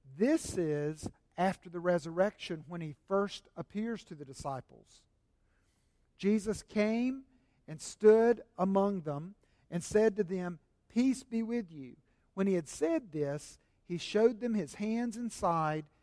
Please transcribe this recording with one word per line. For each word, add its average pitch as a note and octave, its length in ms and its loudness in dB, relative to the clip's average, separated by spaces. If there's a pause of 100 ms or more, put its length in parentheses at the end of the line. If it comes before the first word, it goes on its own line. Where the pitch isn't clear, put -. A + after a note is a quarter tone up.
(160)
this C4 420 0
is D3+ 520 -2 (280)
after F3+ 320 -2
the F3 100 -10
resurrection F3 880 0
when E3+ 140 -10
he D3+ 140 -10 (120)
first G3 480 -2
appears G#3+ 500 -8
to F3+ 100 -16
the C#3+ 100 -16
disciples. - 760 -12 (1160)
Jesus G3+ 460 0
came A#3+ 640 -2 (420)
and D#3 140 -14
stood A3 600 6 (160)
among G3 440 2
them D3+ 340 -8 (340)
and E3+ 140 -4
said G#3+ 320 4
to G#3 80 2
them, F3+ 360 -6 (280)
"Peace B3 360 2
be A3+ 200 -4
with A3 280 -4
you." C3+ 260 -16 (360)
When G3 140 0
he G3 60 4
had E3+ 160 0
said D#4 420 0
this, D3 480 -6 (260)
he F3 120 -6
showed A3 420 4
them A#3+ 140 -2
his F3+ 220 -4
hands A3 420 -4
and A#3+ 140 -8
side. D#3 540 -2 (180)